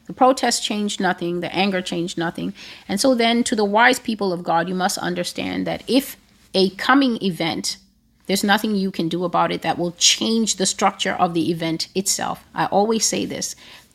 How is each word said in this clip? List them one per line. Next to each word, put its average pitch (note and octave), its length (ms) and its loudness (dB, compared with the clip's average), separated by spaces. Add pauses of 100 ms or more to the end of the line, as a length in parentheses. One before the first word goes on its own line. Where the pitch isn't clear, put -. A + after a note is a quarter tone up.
The - 80 -12
protests B3+ 500 2
change G#3 360 -4
nothing. F3+ 400 -2
The F3 160 -6
anger F#3 260 0
changed F3+ 340 -4
nothing. E3+ 380 -4 (340)
And G3 140 -2
so C4 140 4
then A#3 300 2
to - 100 -2
the G#3 100 2
wise A#3 320 4
people G3+ 340 -4
of F3 120 -4
God, E3 260 0
you F#3 60 -2
must F3+ 240 0
understand F3+ 640 -4
that E3+ 220 -6
if - 280 0 (380)
a F#3+ 180 4
coming B3+ 520 4
event, E3+ 540 -2 (500)
there's F#3+ 160 0
nothing G#3 320 2
you F#3+ 160 0
can E3 180 -2
do E3+ 140 -2
about E3+ 280 2
it F3 120 -6
that D#3+ 160 -2
will F3 140 -2
change A3 640 0
the F#3 100 0
structure - 460 0
of F3 200 0
the D#3+ 160 0
event E3 460 -2
itself. - 480 -4 (100)
I - 140 -2
always G#3+ 360 2
say - 220 0
this, - 300 -6 (400)